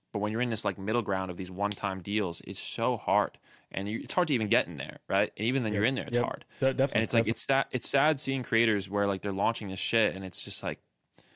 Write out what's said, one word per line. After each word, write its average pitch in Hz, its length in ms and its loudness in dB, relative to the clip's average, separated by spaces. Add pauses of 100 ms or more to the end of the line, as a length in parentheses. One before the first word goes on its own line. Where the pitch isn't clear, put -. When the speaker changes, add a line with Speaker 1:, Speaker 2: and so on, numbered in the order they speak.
(140)
Speaker 1:
But 107 60 2
when 107 120 0
you're 113 80 0
in 123 80 0
this, 113 160 -2
like, 101 140 -2
middle 107 240 0
ground 95 280 -2
of 87 60 -6
these 90 140 -6
one-time 95 500 -2
deals, 101 460 -2
it's 98 120 -8
so 120 380 -2
hard. 101 400 2 (340)
And 98 180 -4
you, 110 140 -4
it's - 120 -8
hard 175 140 2
to 151 60 2
even 110 140 0
get 113 200 4
in 82 100 -8
there, 69 300 -10
right? 98 280 2
And 107 100 -2
even 127 180 0
then 107 80 0
Speaker 2:
Yeah. 101 80 0
Speaker 1:
you're 107 60 2
in 135 100 0
there, 82 100 -4
it's 120 100 -2
Speaker 2:
Yep. 120 80 2
Speaker 1:
hard. - 200 -6 (160)
Speaker 2:
De-, 135 120 2
definitely, 131 220 0
Speaker 1:
And 113 100 2
it's - 80 -4
like, 117 120 4
Speaker 2:
definitely. 104 80 0
Speaker 1:
it's - 100 0
sad, 135 300 2
it's - 160 0
sad 143 320 4
seeing 135 240 -2
creators 110 440 2
where, 101 200 2
like, 98 120 0
they're 101 120 -2
launching 104 360 0
this 95 120 -6
shit 110 340 2
and 95 100 -6
it's - 160 -8
just - 220 -6
like, 80 160 -4 (580)